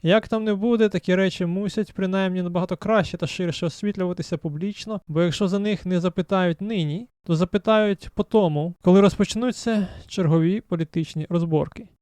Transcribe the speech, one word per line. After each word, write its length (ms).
Як 260
там 160
не 100
буде, 340
такі 260
речі 320
мусять 460
принаймні 500
набагато 340
краще 400
та 100
ширше 400
освітлюватися 720
публічно, 720
бо 140
якщо 260
за 100
них 280
не 140
запитають 600
нині, 480
то 120
запитають 800
по 80
тому, 600
коли 180
розпочнуться 880
чергові 540
політичні 720
розборки. 580